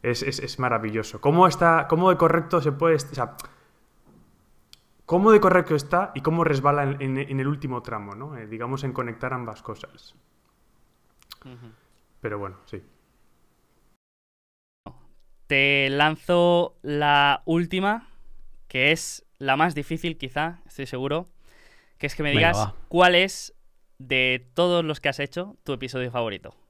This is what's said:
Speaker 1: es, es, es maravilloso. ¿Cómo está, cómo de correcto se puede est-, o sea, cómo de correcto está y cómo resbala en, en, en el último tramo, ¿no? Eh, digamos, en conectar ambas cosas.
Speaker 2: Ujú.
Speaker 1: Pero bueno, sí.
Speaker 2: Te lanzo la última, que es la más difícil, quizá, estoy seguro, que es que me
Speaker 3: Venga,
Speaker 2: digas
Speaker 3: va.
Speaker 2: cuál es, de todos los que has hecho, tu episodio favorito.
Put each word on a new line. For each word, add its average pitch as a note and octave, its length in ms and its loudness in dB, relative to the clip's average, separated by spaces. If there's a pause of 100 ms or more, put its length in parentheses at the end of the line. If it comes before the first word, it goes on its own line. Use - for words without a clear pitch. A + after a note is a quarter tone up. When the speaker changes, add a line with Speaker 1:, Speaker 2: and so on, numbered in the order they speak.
(120)
Speaker 1:
es, A2+ 120 -4
es, C#3 160 -6
es - 200 -12
maravilloso. A2 600 -4
¿Cómo E3+ 260 6
está, E3 420 2
cómo F3 200 4
de F3+ 80 4
correcto E3 440 2
se D3 100 -2
puede D#3+ 240 2
est-, C#3+ 160 -4
o - 40 -14
sea, A#2+ 200 -6 (1700)
cómo F#3+ 260 6
de G#3+ 80 10
correcto F#3 360 4
está F3 400 -2
y C3+ 60 -8
cómo E3 220 0
resbala C#3+ 400 2
en, C#3 180 -4
en, C3 160 -4
en C#3+ 220 -4
el C3+ 80 -2
último B2+ 340 -6
tramo, G2+ 340 -12
¿no? C3+ 220 -14
Eh, A2 100 -16
digamos, A#2+ 360 -8
en C3 100 -6
conectar B2+ 400 -6
ambas A#2 280 -10
cosas. - 540 -16 (1300)
Speaker 2:
Ujú. B2 260 -20 (500)
Speaker 1:
Pero G#2+ 180 -8
bueno, F#2+ 260 -12
sí. F#2+ 160 -14 (2750)
Speaker 2:
Te C#3 420 2
lanzo E3+ 920 2
la D3 640 2
última, F#3 640 -2 (580)
que C3 240 2
es - 340 -6 (120)
la C3+ 180 0
más D#3+ 200 2
difícil, D#3+ 420 -6
quizá, D3+ 500 -6
estoy - 200 -12
seguro, C#3 420 -4 (680)
que C#3+ 100 -6
es - 80 -8
que D3+ 80 -6
me D3 60 -2
Speaker 3:
Venga, D3 100 2 (100)
Speaker 2:
digas E3+ 80 2
Speaker 3:
va. G#2 180 -2 (140)
Speaker 2:
cuál F3+ 260 6
es, - 380 0 (440)
de B2+ 560 0
todos F3 300 2
los D#3 160 -4
que C#3+ 100 -2
has C3+ 100 -6
hecho, F3 440 -8
tu C#3+ 100 -6
episodio B2+ 380 -6
favorito. A2+ 420 -6 (160)